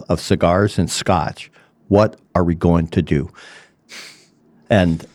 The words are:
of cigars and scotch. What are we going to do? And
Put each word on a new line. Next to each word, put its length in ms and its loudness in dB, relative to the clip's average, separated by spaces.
of 120 -2
cigars 580 0
and 120 -2
scotch. 600 -4
What 280 2
are 100 2
we 100 0
going 340 0
to 140 0
do? 280 -4
And 340 2